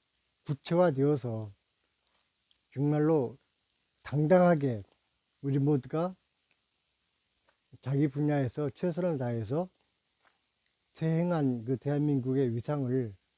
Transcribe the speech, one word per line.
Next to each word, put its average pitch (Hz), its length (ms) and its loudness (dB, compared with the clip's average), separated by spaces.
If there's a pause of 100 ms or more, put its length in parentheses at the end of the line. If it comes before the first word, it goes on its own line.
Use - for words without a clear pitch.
(460)
구체화되어서 139 1080 0 (1200)
정말로 147 640 0 (640)
당당하게 151 840 2 (580)
우리 139 180 0
모두가 151 560 0 (1700)
자기 143 260 0
분야에서 143 640 -2
최선을 139 460 -4
다해서 123 520 -4 (1200)
퇴행한 160 720 0
그 123 120 -2
대한민국의 139 800 0
위상을 123 600 -2 (220)